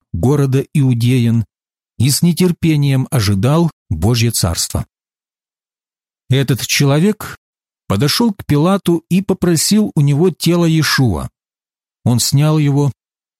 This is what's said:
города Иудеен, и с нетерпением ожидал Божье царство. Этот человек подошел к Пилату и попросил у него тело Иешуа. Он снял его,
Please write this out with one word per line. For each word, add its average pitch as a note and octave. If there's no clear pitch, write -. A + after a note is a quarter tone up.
города C#3
Иудеен, A#2+
и B2
с -
нетерпением D#3
ожидал A#2+
Божье A2
царство. -
Этот B2+
человек D3+
подошел D3
к -
Пилату E3+
и F#3
попросил F#3+
у D#3
него D3
тело E3+
Иешуа. C3+
Он A#2+
снял D3+
его, C#3+